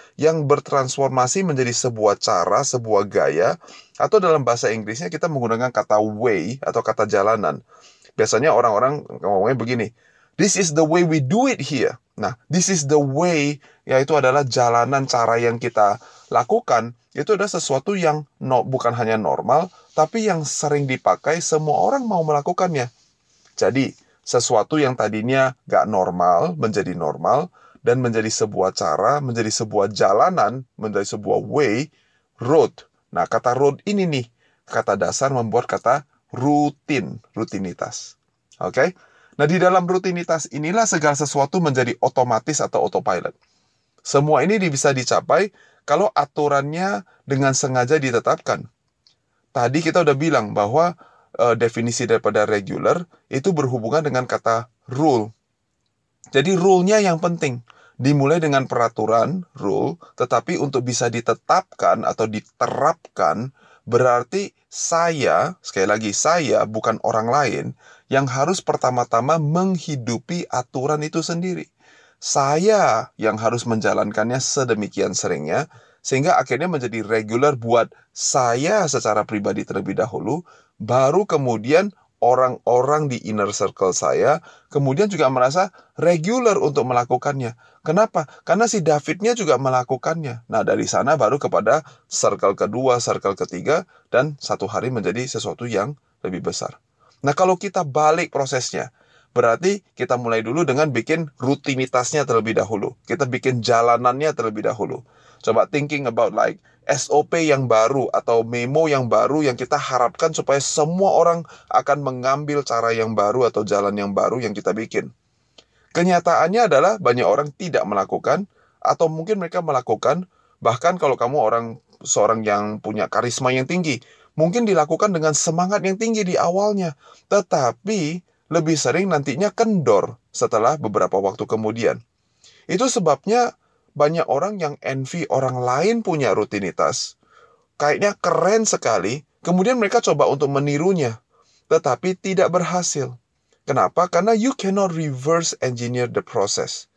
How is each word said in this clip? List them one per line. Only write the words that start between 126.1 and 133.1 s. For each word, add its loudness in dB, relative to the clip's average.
di -2
awalnya, 0
tetapi 0
lebih 2
sering 0
nantinya -2
kendor 2
setelah 0
beberapa 0
waktu -2
kemudian. -2
Itu 0
sebabnya 0